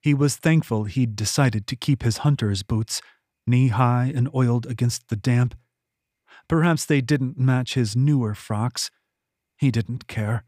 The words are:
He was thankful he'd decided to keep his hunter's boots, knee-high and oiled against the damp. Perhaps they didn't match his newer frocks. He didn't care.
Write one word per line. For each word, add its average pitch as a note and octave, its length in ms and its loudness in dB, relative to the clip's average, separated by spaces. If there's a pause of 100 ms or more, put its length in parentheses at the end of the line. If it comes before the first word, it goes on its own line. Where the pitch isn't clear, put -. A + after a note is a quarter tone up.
He D3 140 2
was C#3 220 0
thankful C#3+ 480 2
he'd A#2 300 -2
decided A2 520 0
to C3 80 -6
keep - 260 -2
his A2+ 180 0
hunter's G#2 440 0
boots, - 360 -4 (460)
knee-high B2 680 2
and B2 180 0
oiled B2 320 2
against A#2+ 440 -4
the A#2 60 -2
damp. B2 400 0 (920)
Perhaps E3 380 2
they D3 140 2
didn't C3 380 -2
match B2+ 380 0
his A2 200 0
newer B2+ 380 2
frocks. - 560 -6 (680)
He C#3 160 0
didn't A#2 360 -4
care. A2 400 -4